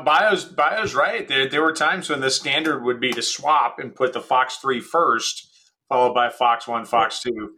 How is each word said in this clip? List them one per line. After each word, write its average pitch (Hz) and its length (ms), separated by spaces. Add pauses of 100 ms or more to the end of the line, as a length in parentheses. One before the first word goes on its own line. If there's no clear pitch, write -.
Bio's, 180 420
Bio's 160 480
right. 185 340
There, 135 220
there 143 140
were 160 100
times 160 380
when 143 100
the 135 80
standard 143 540
would 120 160
be 127 140
to 117 100
swap 143 560
and 127 160
put 127 180
the 117 80
Fox 127 360
Three 131 220
first, 123 720 (400)
followed 123 240
by 120 160
Fox 117 380
One, 113 180
Fox 113 380
Two, 120 120
and 104 220